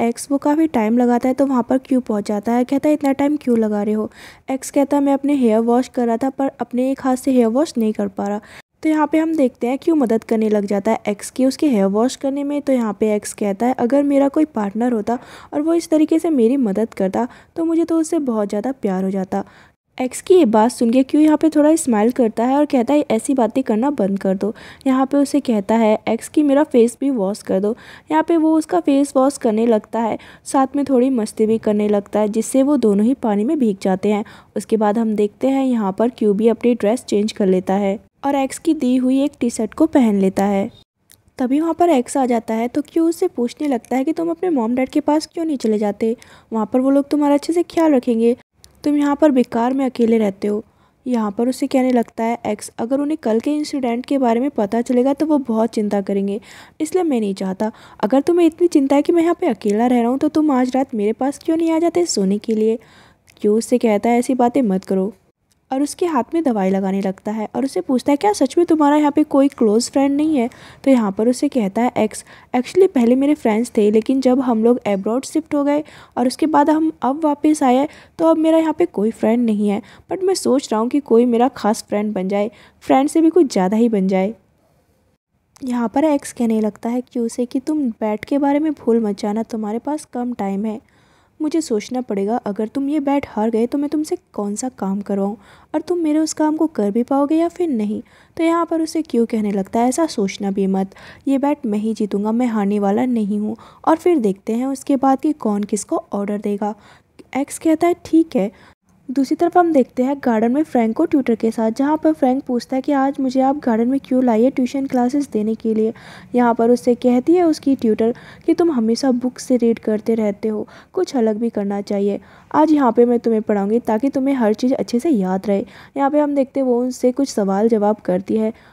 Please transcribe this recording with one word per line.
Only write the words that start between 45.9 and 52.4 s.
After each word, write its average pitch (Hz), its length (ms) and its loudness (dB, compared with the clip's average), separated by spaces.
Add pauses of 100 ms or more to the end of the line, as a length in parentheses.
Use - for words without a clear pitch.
वहाँ 214 200 -2
पर 254 60 0
वो 262 100 0
लोग 277 200 2
तुम्हारा 294 260 2
अच्छे 302 180 -2
से 339 120 0
ख्याल 320 280 2
रखेंगे, 233 420 2 (480)
तुम 294 140 0
यहाँ 285 180 0
पर 302 160 4
बेकार 247 420 0
में 269 120 -2
अकेले 233 320 0
रहते 208 300 -2
हो।" 208 160 -4 (420)
यहाँ 220 260 -2
पर 233 180 -2
उसे 269 180 -4
कहने 254 240 2
लगता 226 320 -2
है 233 140 -2 (100)